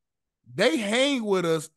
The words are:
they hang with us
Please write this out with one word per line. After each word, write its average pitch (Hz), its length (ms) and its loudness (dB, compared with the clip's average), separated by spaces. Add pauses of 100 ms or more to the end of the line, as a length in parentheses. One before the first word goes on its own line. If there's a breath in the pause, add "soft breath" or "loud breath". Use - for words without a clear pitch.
(540)
they 208 220 2
hang 240 480 0
with 190 200 0
us 160 320 -2